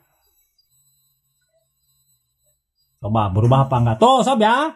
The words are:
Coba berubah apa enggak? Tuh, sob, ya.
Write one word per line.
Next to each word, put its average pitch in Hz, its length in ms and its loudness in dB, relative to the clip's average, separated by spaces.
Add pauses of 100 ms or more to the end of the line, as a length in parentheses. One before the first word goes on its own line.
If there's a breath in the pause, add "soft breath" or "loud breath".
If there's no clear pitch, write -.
(3000)
Coba 107 320 -4
berubah 120 400 0
apa 127 80 -2
enggak? 117 240 -2
Tuh, 247 240 2
sob, 254 160 -2
ya. 262 340 0